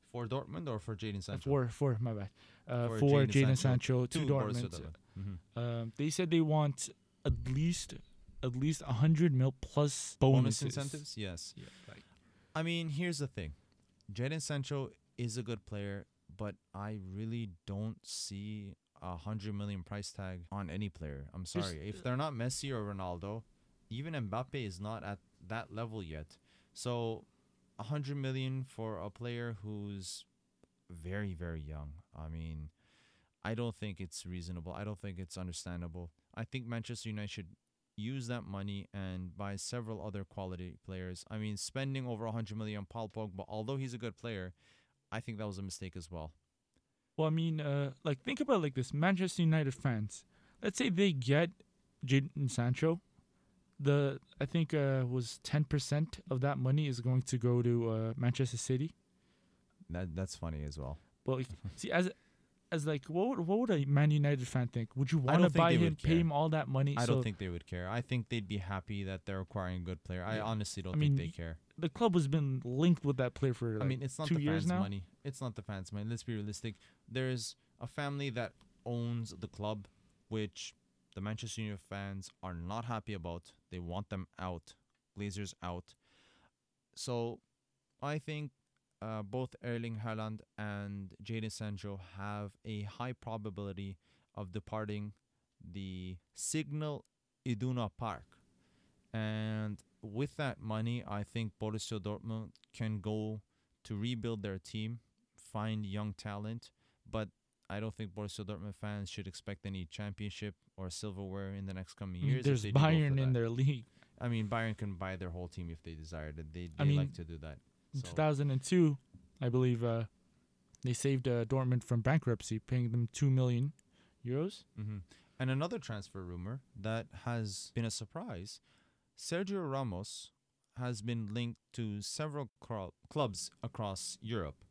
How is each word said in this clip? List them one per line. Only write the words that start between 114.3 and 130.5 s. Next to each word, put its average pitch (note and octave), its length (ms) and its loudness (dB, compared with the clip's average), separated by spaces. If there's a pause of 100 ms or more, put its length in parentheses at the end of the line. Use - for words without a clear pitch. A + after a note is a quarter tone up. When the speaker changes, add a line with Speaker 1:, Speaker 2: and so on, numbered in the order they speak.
Speaker 1:
Bayern A2+ 280 0
can G2+ 180 -4
buy F#2+ 220 -4
their F2+ 140 -4
whole F2+ 180 -6
team F2 220 -8
if D#2+ 120 -10
they E2 120 -10
desired D#2 440 -8
it. D#2 160 -10
They, F2 240 -6
Speaker 2:
I D3 60 4
Speaker 1:
they C#3+ 40 8
Speaker 2:
mean, C#3+ 100 6
Speaker 1:
like C#3 160 2
to E2+ 100 -8
do D#2+ 140 -10
that. D2+ 200 -12 (360)
Speaker 2:
in C3+ 80 -2
Speaker 1:
So - 60 -8
Speaker 2:
two - 60 -10
thousand D3 360 4
and C3 120 2
two, D#3+ 360 6 (420)
I B2+ 80 2
believe, B2 340 4
uh, A2+ 220 2 (800)
they B2 80 2
saved, C3+ 340 2
uh, A#2+ 180 2
Dortmund B2+ 380 4
from A#2 200 2
bankruptcy, B2 560 2
paying B2 320 0
them A#2+ 220 2
two C#3+ 180 4
million B2+ 420 4 (520)
euros. C#3+ 400 -2 (140)
Speaker 1:
Mm-hmm. G#2+ 200 -4 (400)
And C3 120 0
another D#3+ 280 0
transfer G2+ 440 -8
rumor F2+ 380 -6 (180)
that A2 280 -2 (180)
has A2 500 -4
been A#2 100 0
a A2+ 60 0
surprise, A2 680 -8 (580)
Sergio F3+ 520 -2
Ramos B2+ 600 -4 (480)